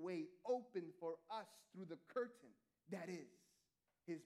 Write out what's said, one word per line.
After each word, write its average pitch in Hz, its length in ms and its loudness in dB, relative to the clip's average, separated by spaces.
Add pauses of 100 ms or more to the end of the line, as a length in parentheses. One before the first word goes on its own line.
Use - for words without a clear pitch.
way 170 240 0 (220)
opened 226 520 4
for 165 140 2 (160)
us 214 180 -2 (240)
through 185 140 -6
the 160 140 -6 (120)
curtain, 240 380 0 (400)
that 180 180 -2
is, 170 220 -2 (760)
his 165 180 0